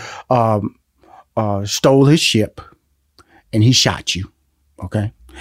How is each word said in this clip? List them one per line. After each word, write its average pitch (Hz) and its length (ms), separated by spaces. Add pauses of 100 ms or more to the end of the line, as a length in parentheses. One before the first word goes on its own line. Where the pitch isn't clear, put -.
(280)
um, 110 480 (640)
uh, 101 260
stole 135 400
his 139 160
ship, - 400 (920)
and 110 120
he 127 80
shot - 420
you. 95 160 (520)
Okay, 104 280 (300)